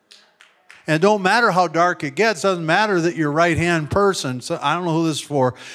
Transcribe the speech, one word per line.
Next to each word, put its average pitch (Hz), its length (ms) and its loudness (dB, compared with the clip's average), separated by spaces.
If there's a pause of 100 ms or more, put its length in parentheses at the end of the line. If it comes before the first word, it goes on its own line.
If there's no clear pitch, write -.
(880)
And 156 80 2
it 160 60 0
don't 202 200 4
matter 208 300 2
how 175 160 2
dark 165 380 0
it 135 100 -8
gets, 208 260 0
doesn't 180 240 -2
matter 185 360 2
that 165 160 -2
your 151 160 0
right-hand 165 580 0
person, 185 480 0
so 165 220 -6
I 143 120 0
don't 180 120 -4
know 165 80 -2
who 165 140 0
this 151 100 -2
is - 40 -6
for, 131 340 -2 (200)